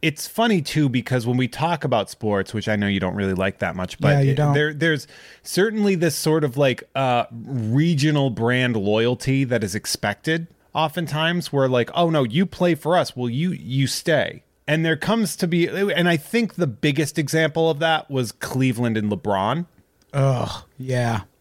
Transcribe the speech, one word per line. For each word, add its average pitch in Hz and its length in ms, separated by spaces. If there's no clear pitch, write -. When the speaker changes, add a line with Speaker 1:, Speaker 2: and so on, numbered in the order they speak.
Speaker 1:
it's 156 240
funny, 220 340
too, 147 280
because 120 360
when 123 120
we 127 100
talk 160 360
about 120 280
sports, 101 420
which 107 160
I 107 60
know 101 100
you 98 140
don't 92 160
really 98 180
like 95 260
that 90 160
much, 90 240
but 143 100
Speaker 2:
Yeah, 143 120
you 135 120
Speaker 1:
it, - 20
Speaker 2:
don't. 147 180
Speaker 1:
there, 151 220
there's 156 320
certainly 202 540
this 160 200
sort 156 280
of, 127 120
like, 135 280
uh, 123 380
regional 135 960
brand 120 480
loyalty 120 640
that 117 200
is 92 100
expected 156 720
oftentimes 160 760
where, 135 160
like, 123 280
"Oh, 170 160
no, 147 120
you 135 220
play 175 300
for 156 200
us. 156 200
Well, 123 140
you, 160 220
you 131 360
stay." 127 560
And 160 180
there 160 120
comes 214 400
to 185 100
be, 170 200
and 180 400
I 170 100
think 226 380
the 175 120
biggest 143 500
example 160 540
of 147 80
that 160 320
was 127 200
Cleveland 120 640
and 104 140
LeBron. 104 540
Speaker 2:
Ugh, 135 500
yeah. 123 440